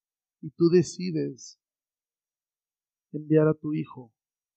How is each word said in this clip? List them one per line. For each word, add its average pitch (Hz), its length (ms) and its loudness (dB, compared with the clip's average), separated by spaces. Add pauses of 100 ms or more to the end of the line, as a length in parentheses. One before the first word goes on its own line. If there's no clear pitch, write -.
(420)
y 151 100 -14
tú 170 160 4
decides 160 880 -2 (1600)
enviar 156 340 2
a 156 60 2
tu 151 200 -8
Hijo 127 380 -10 (460)